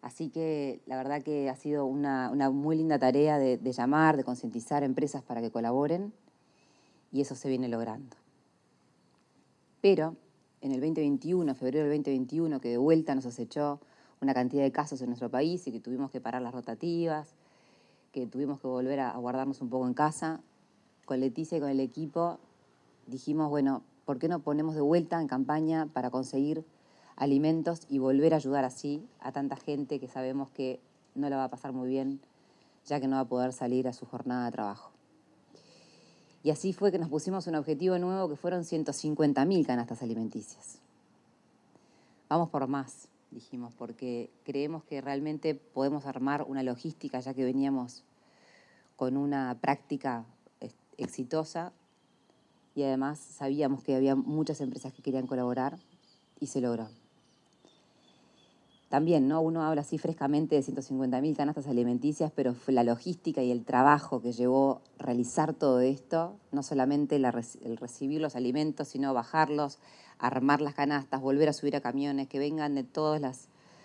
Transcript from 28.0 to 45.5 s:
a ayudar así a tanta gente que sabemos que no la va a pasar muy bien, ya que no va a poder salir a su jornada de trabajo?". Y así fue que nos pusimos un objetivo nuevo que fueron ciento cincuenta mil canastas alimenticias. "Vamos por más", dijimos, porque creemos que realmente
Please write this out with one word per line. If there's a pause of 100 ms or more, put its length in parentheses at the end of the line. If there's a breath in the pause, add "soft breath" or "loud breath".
a
ayudar
así (200)
a
tanta
gente
que
sabemos
que (320)
no
la
va
a
pasar
muy
bien, (640 soft breath)
ya
que
no
va
a
poder
salir
a
su
jornada
de
trabajo?". (1500 loud breath)
Y
así
fue
que
nos
pusimos
un
objetivo
nuevo
que
fueron
ciento
cincuenta
mil
canastas
alimenticias. (1500 soft breath)
"Vamos
por
más", (240)
dijimos,
porque (140)
creemos
que
realmente